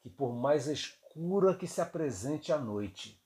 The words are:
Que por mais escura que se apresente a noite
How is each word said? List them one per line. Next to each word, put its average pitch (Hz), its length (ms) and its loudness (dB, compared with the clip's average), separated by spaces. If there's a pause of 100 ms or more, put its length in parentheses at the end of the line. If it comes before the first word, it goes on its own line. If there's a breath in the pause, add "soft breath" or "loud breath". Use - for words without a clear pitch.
Que - 80 -18
por 123 240 -2
mais 135 360 4
escura 180 880 0
que 180 100 -8
se - 140 -4
apresente 151 720 -2
a 151 60 2
noite 104 680 -6